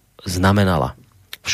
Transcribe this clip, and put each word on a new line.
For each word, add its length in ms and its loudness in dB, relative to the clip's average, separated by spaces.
znamenala. 720 0
V 140 -14